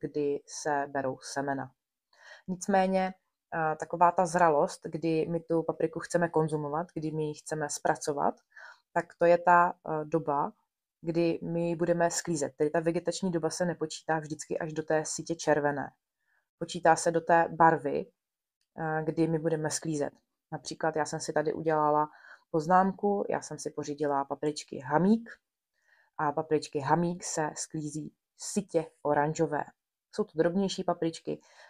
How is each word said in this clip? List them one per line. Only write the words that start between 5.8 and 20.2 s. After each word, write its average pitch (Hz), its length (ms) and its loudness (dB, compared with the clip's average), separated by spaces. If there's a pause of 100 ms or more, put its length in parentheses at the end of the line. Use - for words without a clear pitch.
chceme 170 300 0
konzumovat, 156 640 -2
kdy 156 180 -6
my 156 120 -4
ji 151 100 -4
chceme 151 360 -6
zpracovat, 151 640 0 (600)
tak 170 120 0 (120)
to 170 80 2
je 175 120 8
ta, 175 360 6
eh, 156 320 -6
doba, 156 460 -2 (500)
kdy 165 400 0
my 170 280 -2
ji 170 60 -2
budeme 170 360 2
sklízet. 143 440 -4
Tedy 151 140 2
ta 165 100 0
vegetační 170 520 -2
doba 160 180 0
se 180 160 -2
nepočítá 160 540 -2
vždycky 151 400 -6
až 160 140 -6
do 156 100 -4
té 156 220 0
sítě 165 300 -6
červené. 147 560 0 (680)
Počítá 170 360 4
se 170 160 2
do 165 100 0
té 165 280 4
barvy, 151 560 4 (760)
eh, 160 240 -4
kdy 160 240 0
my 160 120 0
budeme 156 300 -2
sklízet. 147 440 -4 (380)